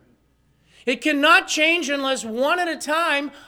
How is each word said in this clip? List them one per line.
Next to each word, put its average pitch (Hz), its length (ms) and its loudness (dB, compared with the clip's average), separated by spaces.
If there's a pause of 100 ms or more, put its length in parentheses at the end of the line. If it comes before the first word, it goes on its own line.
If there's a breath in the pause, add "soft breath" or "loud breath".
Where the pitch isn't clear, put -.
(840 soft breath)
It 254 160 -2
cannot 311 460 4
change 311 420 0
unless 269 340 -2
one 254 360 -2
at 349 80 -2
a 311 100 -4
time 294 540 -2 (160 loud breath)